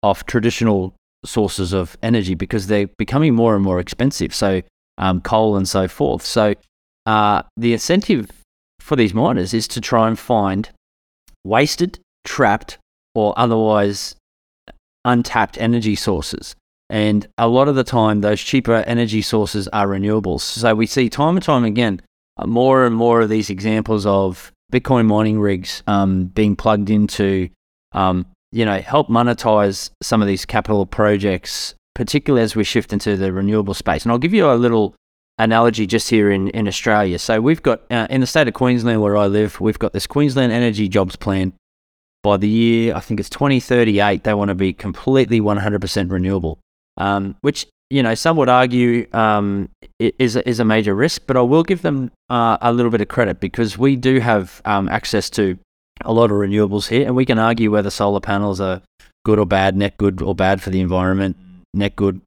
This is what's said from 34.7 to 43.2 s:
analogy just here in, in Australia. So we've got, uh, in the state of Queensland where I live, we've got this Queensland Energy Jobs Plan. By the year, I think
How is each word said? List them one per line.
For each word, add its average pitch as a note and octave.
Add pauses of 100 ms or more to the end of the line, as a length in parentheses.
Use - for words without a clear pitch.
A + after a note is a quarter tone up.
analogy A2+
just A2
here G#2
in, G2
in G#2+
Australia. G2
So A2
we've D3+
got, A#2+
uh, A#2
in C3
the B2
state D3+
of A2
Queensland A#2+
where G2+
I G#2
live, G#2
we've G#2+
got G#2+
this G2
Queensland C3+
Energy A2
Jobs F#2
Plan. F#2+ (680)
By G2+
the G2+
year, A2+
I A2
think G#2